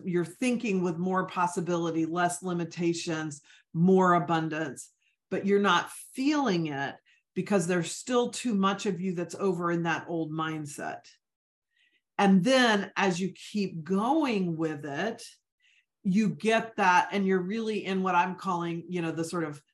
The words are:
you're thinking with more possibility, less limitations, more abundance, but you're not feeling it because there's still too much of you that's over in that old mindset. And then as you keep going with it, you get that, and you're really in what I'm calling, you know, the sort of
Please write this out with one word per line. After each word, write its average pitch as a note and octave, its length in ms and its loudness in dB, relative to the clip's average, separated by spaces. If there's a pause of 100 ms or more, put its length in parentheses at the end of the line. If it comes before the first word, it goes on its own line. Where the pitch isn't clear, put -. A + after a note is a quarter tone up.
you're F3 200 0
thinking A3+ 560 -2
with F3 160 0
more F#3 300 0
possibility, E3+ 800 -2
less F3 360 -2
limitations, E3+ 1000 -4 (320)
more F3+ 400 6
abundance, D#3+ 760 -2 (400)
but F#3+ 160 -2
you're G3+ 140 4
not F#3+ 320 2 (240)
feeling C4 520 2
it C#3 280 -4 (400)
because F#3+ 320 0
there's F3 240 0
still A#3+ 380 0
too A#3+ 260 -2
much G3 300 2
of F#3+ 140 -2
you F#3 140 -4
that's E3+ 220 -6
over F3 360 0
in E3+ 120 0
that D#3+ 240 -2
old E3 240 -4
mindset. D#3 720 -6 (1160)
And F#3+ 260 6
then A#3 520 4
as F3+ 240 0
you F#3 140 -4 (180)
keep F3+ 320 -4
going G3+ 760 0
with D#3 280 -4
it, E3+ 360 -6 (840)
you G3+ 260 2
get G#3+ 480 -2
that, F3+ 340 4
and G3 160 0
you're F#3+ 140 2
really G#3+ 440 -4
in F#3+ 160 -2
what F#3 140 2
I'm F#3 200 2
calling, E3+ 520 -4
you F3+ 140 -4
know, E3 100 -2
the D#3+ 140 -4
sort E3+ 180 -4
of D3 180 -8 (120)